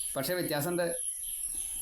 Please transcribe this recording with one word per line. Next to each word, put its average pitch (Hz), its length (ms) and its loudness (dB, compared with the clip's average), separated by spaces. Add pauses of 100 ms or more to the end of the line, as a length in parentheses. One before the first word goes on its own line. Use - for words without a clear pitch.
(180)
പക്ഷേ 139 220 2
വ്യത്യാസമുണ്ട്. 170 480 2 (960)